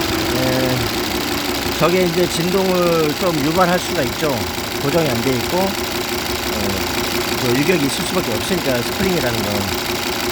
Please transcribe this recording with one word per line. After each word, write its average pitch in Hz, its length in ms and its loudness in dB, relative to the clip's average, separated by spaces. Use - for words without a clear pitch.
에, - 20 0
저게 175 260 4
이제 175 240 2
진동을 175 920 2
좀 180 140 2
유발할 175 340 4
수가 156 240 -2
있죠. 127 260 -2
고정이 151 260 2
안 120 140 0
돼 131 80 2
있고, 127 280 0
어, 190 120 2
그 127 60 0
유격이 147 280 2
있을 151 200 -2
수밖에 170 280 -2
없으니까, 135 480 0
스프링이라는 127 600 0
건. 101 100 -2